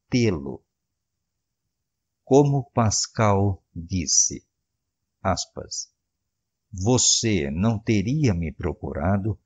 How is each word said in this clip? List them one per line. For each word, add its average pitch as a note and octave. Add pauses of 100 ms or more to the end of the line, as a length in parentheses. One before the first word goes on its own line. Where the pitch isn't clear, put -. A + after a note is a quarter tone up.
tê-lo. F2+ (1600)
Como C#3
Pascal G2+ (140)
disse, E2+ (760)
aspas, - (800)
"Você G2+
não G#2
teria A2+
me E2
procurado F2